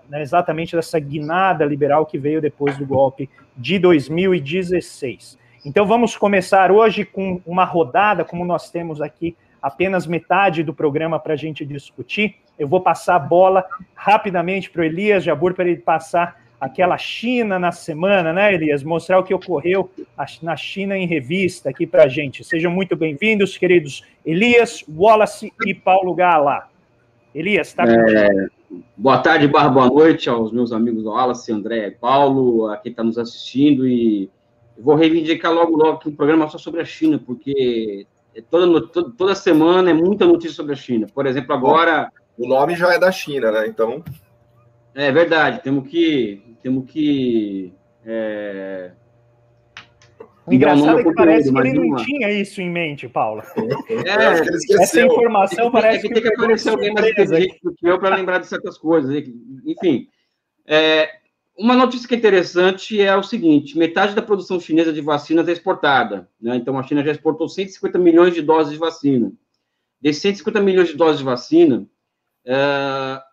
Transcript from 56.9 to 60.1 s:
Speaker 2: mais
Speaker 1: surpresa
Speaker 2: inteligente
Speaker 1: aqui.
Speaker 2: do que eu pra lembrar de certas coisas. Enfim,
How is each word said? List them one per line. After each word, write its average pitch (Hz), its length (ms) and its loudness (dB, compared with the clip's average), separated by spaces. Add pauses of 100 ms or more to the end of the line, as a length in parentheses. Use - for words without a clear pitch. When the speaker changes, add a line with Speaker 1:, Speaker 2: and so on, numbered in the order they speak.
Speaker 2:
mais 214 120 2
Speaker 1:
surpresa 196 300 2
Speaker 2:
inteligente 185 220 0
Speaker 1:
aqui. - 60 -20
Speaker 2:
do 170 120 -6
que 165 120 -4
eu 180 120 2
pra 190 160 0
lembrar 185 240 -2
de - 80 -8
certas 170 320 -10
coisas. 151 440 0 (400)
Enfim, 156 440 -2 (580)